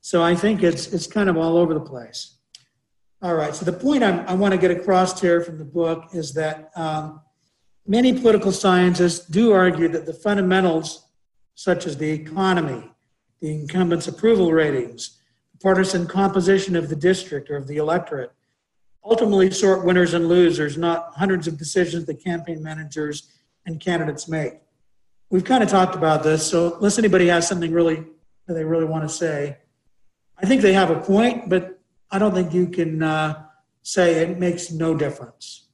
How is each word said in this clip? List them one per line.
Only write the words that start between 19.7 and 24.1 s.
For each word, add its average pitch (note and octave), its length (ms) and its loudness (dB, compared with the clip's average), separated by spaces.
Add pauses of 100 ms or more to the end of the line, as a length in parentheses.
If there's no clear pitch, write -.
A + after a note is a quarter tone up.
winners F3 300 4
and E3+ 120 0
losers, D#3 500 2
not E3+ 380 -4
hundreds F3+ 320 -2
of D#3 100 -6
decisions E3+ 500 -4
that D3 100 -8
campaign E3 440 -8
managers D#3 680 -10 (360)
and E3 140 -10
candidates D#3+ 460 -4